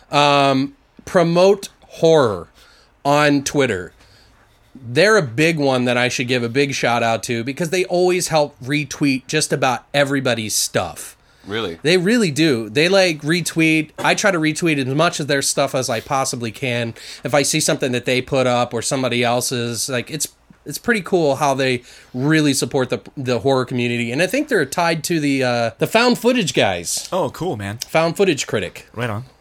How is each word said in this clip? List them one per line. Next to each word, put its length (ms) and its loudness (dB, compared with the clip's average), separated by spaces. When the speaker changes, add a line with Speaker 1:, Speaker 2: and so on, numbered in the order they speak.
Speaker 1:
Um, 640 2
Promote 680 2
Horror 480 4
on 380 4
Twitter. 500 -2
They're 420 2
a 60 4
big 360 0
one 280 2
that 100 2
I 120 2
should 200 -4
give 140 0
a 80 -2
big 240 0
shout 280 0
out 200 0
to 200 -4
because 280 -6
they 160 0
always 420 0
help 320 0
retweet 680 -2
just 240 -2
about 440 -2
everybody's 600 0
stuff. 600 -4
Speaker 2:
Really? 360 -6
Speaker 1:
They 140 2
really 340 2
do. 380 0
They, 220 2
like, 320 2
retweet. 760 0
I 160 2
try 180 0
to 60 0
retweet 380 0
as 180 -2
much 260 0
of 80 -6
their 120 0
stuff 340 -2
as 140 -2
I 120 -2
possibly 520 -4
can. 400 -4
If 80 -6
I 100 4
see 180 0
something 320 0
that 120 -2
they 160 0
put 260 0
up 280 0
or 80 -4
somebody 420 -2
else's, 640 -2
like, 220 -6
it's, 180 -6
it's 120 -10
pretty 220 -2
cool 360 2
how 180 2
they 280 0
really 400 2
support 380 -2
the, 100 -4
the 220 -2
horror 260 2
community. 480 -2
And 80 -2
I 60 2
think 220 -2
they're 180 0
tied 380 -2
to 160 0
the, 220 0
uh, 360 0
the 80 0
found 320 2
footage 340 0
guys. 580 0
Speaker 3:
Oh, 200 -2
cool, 260 -6
man. 220 -8
Speaker 1:
Found 400 -2
footage 280 2
critic. 460 -6
Speaker 3:
Right 160 -6
on. 160 -6